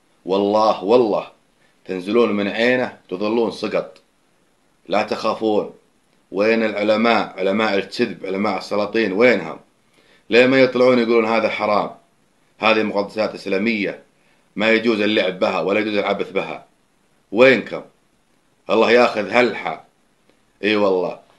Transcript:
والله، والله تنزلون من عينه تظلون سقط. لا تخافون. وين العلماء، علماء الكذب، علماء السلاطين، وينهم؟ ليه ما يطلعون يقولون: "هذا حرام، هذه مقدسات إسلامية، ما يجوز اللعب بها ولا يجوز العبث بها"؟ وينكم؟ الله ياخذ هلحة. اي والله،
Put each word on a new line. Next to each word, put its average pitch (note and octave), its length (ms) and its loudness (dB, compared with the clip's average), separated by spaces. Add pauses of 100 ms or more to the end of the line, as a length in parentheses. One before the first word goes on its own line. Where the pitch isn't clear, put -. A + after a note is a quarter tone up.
(260)
والله، G2+ 580 2
والله G#2 440 2 (580)
تنزلون G#2 460 0
من G2+ 160 -2
عينه A#2 500 -2 (120)
تظلون G#2+ 420 -2
سقط. F#2+ 500 -6 (840)
لا G2 160 0
تخافون. G#2+ 720 -2 (580)
وين A2+ 320 0
العلماء، G#2+ 760 0
علماء G2+ 400 0
الكذب، F#2+ 480 -6
علماء F#2+ 320 -4
السلاطين، G#2 560 -4
وينهم؟ G2 460 2 (720)
ليه A#2 160 6
ما C3+ 140 4
يطلعون B2+ 400 4
يقولون: A2+ 260 2
"هذا A2 240 0
حرام، G#2 420 -2 (680)
هذه A2 240 2
مقدسات G2+ 500 -4
إسلامية، G2+ 680 -4 (520)
ما G#2+ 160 0
يجوز A2 300 2
اللعب G2+ 380 0
بها F#2+ 220 -2
ولا G2 180 0
يجوز G#2 180 -4
العبث F#2+ 340 -4
بها"؟ E2 340 -8 (640)
وينكم؟ G#2 500 2 (880)
الله G#2+ 220 2
ياخذ A2 380 2
هلحة. G2+ 560 -2 (800)
اي G#2+ 120 2
والله، F#2 440 0 (200)